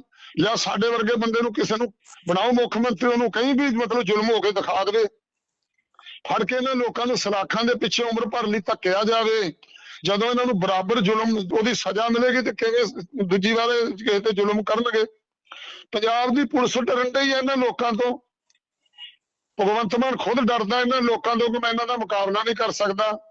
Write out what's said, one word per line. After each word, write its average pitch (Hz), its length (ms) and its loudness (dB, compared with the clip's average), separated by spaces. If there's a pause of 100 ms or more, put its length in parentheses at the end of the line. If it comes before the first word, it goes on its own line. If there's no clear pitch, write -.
(440)
"ਜਾਂ 220 120 2
ਸਾਡੇ 202 340 0
ਵਰਗੇ 233 260 2
ਬੰਦੇ 226 260 0
ਨੂੰ 233 120 -2
ਕਿਸੇ 220 240 0
ਨੂੰ 233 160 -4 (340)
ਬਣਾਓ 190 240 2
ਮੁੱਖ 240 260 2
ਮੰਤਰੀ, 240 300 0
ਉਹਨੂੰ 240 240 2
ਕਹੀਂ 254 220 2
ਵੀ 262 220 2
ਮਤਲਬ 233 280 0
ਜ਼ੁਲਮ 214 280 2
ਹੋ 214 100 2
ਕੇ 202 100 0
ਦਿਖਾ 190 320 0
ਦੇਵੇ, 208 220 2 (1200)
ਫੜ 220 140 0
ਕੇ 247 120 -2
ਇਹਨਾਂ 254 200 -2
ਲੋਕਾਂ 240 320 -2
ਨੂੰ 247 100 0
ਸਲਾਖਾਂ 202 460 -2
ਦੇ 240 120 2
ਪਿੱਛੇ 226 280 -2
ਉਮਰ 233 260 -2
ਭਰ 240 180 -2
ਲਈ 208 120 0
ਧੱਕਿਆ 190 440 0
ਜਾਵੇ।" 220 500 0 (520)
ਜਦੋਂ 202 240 0
ਇਹਨਾਂ 247 160 0
ਨੂੰ 240 140 0
ਬਰਾਬਰ 190 420 0
ਜ਼ੁਲਮ 220 360 2
ਉਹਦੀ 214 360 0
ਸਜ਼ਾ 202 360 -2
ਮਿਲੇਗੀ 240 320 2
ਤੇ 240 100 -2
ਕਿਵੇਂ 226 340 0 (400)
ਦੂਜੀ 190 280 2
ਵਾਰ 233 160 2
ਇਹ 240 180 2
ਕਿਸੇ 208 320 0
ਤੇ 220 120 0
ਜ਼ੁਲਮ 208 320 0
ਕਰਨਗੇ? 220 420 0 (840)
ਪੰਜਾਬ 233 440 0
ਦੀ 285 80 2
ਪੁਲਿਸ 254 340 0
ਡਰਨ 247 340 0
ਡਈ 269 200 2
ਹੈ 269 60 2
ਇਹਨਾਂ 269 200 0
ਲੋਕਾਂ 240 360 0
ਤੋਂ। 247 240 -2 (1400)
ਭਗਵੰਤ 220 380 2
ਮਾਨ 254 180 0
ਖੁਦ 233 300 0
ਡਰਦਾ 233 340 0
ਇਹਨਾਂ 254 200 0
ਲੋਕਾਂ 233 340 0
ਤੋਂ 233 120 2
ਕਿ 233 120 -2
ਮੈਂ 233 100 -2
ਇਹਨਾਂ 233 180 -2
ਦਾ 240 100 -2
ਮੁਕਾਬਲਾ 202 460 0
ਨਹੀਂ 226 120 -2
ਕਰ 220 160 -2
ਸਕਦਾ। 208 480 -2 (120)